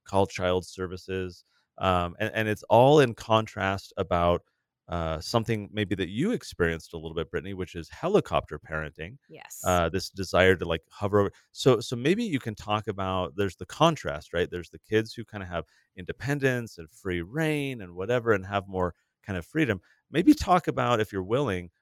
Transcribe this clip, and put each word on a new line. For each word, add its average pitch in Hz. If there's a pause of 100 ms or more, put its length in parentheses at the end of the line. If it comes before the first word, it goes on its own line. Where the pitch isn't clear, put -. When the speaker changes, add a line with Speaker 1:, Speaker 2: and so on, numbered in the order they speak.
Speaker 1:
call 98
child 90
services. 92 (360)
Um, 90
and, 107
and 110
it's 107
all 131
in 120
contrast 101
about, 87 (440)
uh, 82
something 107
maybe 101
that 90
you 135
experienced 82
a 85
little 80
bit, 80
Brittany, 87
which 92
is 82
helicopter 147
parenting. 80 (100)
Speaker 2:
Yes. -
Speaker 1:
Uh, 87
this -
desire 92
to, 87
like, 82
hover 104
over. 98 (200)
So, 123
so 120
maybe 165
you 165
can 110
talk 107
about, 92
there's 101
the 92
contrast, 110
right? 85
There's 87
the 85
kids 110
who 117
kinda 98
have 85 (300)
independence 123
and 82
free 90
reign 139
and 90
whatever 113
and 95
have 98
more 92 (300)
kind 98
of 87
freedom. 120 (300)
Maybe 196
talk 180
about, 123
if 107
you're 95
willing, 98 (100)